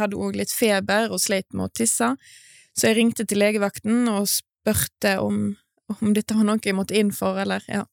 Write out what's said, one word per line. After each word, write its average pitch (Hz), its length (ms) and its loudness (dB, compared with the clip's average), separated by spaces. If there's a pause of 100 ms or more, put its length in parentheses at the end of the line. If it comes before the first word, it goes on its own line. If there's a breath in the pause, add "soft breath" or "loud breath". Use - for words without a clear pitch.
hadde 202 160 -4
også 196 180 -4
litt - 160 -4
feber 208 560 2
og 185 140 -2
sleit 190 340 -2
med 190 80 -2
å - 160 -6
tisse. 233 300 0 (680 loud breath)
Så 226 140 2
jeg 226 80 2
ringte 226 260 2
til 202 160 0
legevakten 214 680 0
og 202 180 -2
spurte - 920 -2
om, 208 320 -2 (420)
om 208 160 2
dette 214 240 0
var 220 80 4
noe 214 160 0
jeg 196 160 -2
måtte 196 220 0
inn 208 160 4
for, 190 260 -2
eller, 196 240 -4
ja. 208 280 -6